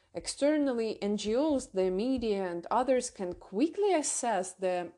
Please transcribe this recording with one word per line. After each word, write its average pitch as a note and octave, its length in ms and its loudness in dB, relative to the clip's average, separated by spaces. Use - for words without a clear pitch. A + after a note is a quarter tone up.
Externally, C4+ 880 0
N G#3 160 0
G G#3 200 0
Os, C#4 300 0
the F#3 240 0
media, G#3+ 600 0
and E3+ 220 -6
others B3 380 2
can F3+ 240 -6
quickly E4+ 600 0
assess A3+ 600 0
the F3+ 440 -2